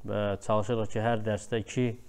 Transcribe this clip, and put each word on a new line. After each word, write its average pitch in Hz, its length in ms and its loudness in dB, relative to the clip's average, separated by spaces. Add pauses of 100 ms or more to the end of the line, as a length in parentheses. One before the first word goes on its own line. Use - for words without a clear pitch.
və 104 320 0
çalışırıq 110 520 2
ki, 123 80 0
hər 113 260 2
dərsdə 107 340 0
iki 123 280 0 (200)